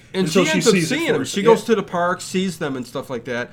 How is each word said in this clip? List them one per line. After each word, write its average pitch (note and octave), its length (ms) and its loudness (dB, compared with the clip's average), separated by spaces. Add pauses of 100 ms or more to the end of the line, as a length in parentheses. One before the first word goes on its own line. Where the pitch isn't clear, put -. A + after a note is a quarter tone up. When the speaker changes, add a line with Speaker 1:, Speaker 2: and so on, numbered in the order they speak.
(140)
Speaker 1:
And F#3 140 0
Speaker 2:
Until D#3+ 180 2
Speaker 1:
she - 40 -2
Speaker 2:
she - 60 0
Speaker 1:
ends F#3 120 2
up G#3+ 60 6
Speaker 2:
sees E3+ 180 2
it C4 40 0
Speaker 1:
seeing D#4+ 140 -2
him. G3 80 2
Speaker 2:
first. C3+ 160 -4
Speaker 1:
She G3+ 80 -2
Speaker 2:
Yeah. G3 60 0
Speaker 1:
goes A3 180 6
to A3+ 100 2
the G3 80 -4
park, F3 380 -4
sees F#3 360 -4
them C#3+ 200 -6
and A#2+ 100 -10
stuff C3 220 -10
like B2 160 -8
that. A#2+ 280 -6